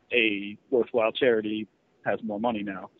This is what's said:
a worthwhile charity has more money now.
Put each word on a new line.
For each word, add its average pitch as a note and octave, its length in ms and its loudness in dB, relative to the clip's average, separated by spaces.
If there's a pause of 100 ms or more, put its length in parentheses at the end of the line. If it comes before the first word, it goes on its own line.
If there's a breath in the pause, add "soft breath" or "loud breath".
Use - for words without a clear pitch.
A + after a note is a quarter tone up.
(120)
a G#2 460 0 (120)
worthwhile A2+ 420 2
charity A2 560 0 (360)
has G#2 200 -2
more G#2 160 -6
money A2+ 240 -2
now. G2 360 -10